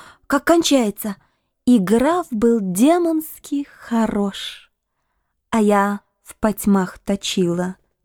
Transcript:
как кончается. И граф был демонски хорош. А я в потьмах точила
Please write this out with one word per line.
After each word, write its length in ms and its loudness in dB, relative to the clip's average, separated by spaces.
как 120 0
кончается. 720 0
И 120 6
граф 540 0
был 280 0
демонски 1080 0
хорош. 920 -4
А 100 0
я 380 2
в 140 -20
потьмах 600 -2
точила 760 -4